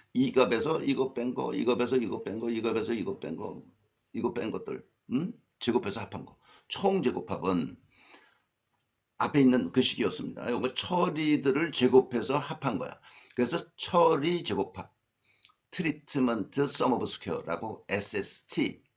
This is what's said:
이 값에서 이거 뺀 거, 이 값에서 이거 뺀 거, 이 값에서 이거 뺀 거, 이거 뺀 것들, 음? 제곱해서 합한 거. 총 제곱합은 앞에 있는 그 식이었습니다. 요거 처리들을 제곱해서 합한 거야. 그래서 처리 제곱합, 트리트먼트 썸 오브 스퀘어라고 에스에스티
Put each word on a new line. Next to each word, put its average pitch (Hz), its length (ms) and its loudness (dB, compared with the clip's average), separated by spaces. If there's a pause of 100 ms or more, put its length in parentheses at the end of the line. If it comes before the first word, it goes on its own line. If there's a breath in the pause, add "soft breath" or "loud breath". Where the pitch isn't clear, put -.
(140)
이 127 180 2
값에서 127 500 2
이거 131 320 0
뺀 123 200 -4
거, 123 200 -4
이 117 100 -2
값에서 120 320 2
이거 113 260 -2
뺀 101 160 -6
거, 117 120 -4
이 113 100 -2
값에서 110 320 0
이거 98 260 -4
뺀 80 180 -8
거, - 260 -10 (500)
이거 113 220 -2
뺀 110 160 -4
것들, - 360 -8 (260)
음? 165 200 0 (260)
제곱해서 110 420 -2
합한 80 260 -10
거. - 100 -20 (320 soft breath)
총 190 340 0
제곱합은 90 760 -2 (1400 soft breath)
앞에 120 220 2
있는 123 320 6
그 127 80 6
식이었습니다. - 680 -2
요거 120 240 -2
처리들을 151 960 0
제곱해서 123 640 4
합한 139 420 -4
거야. 71 200 -8 (360 loud breath)
그래서 123 240 0 (180)
처리 165 640 2
제곱합, - 500 -4 (800 loud breath)
트리트먼트 135 960 -2
썸 127 260 0
오브 95 140 0
스퀘어라고 - 800 -6
에스에스티 - 920 -4 (140)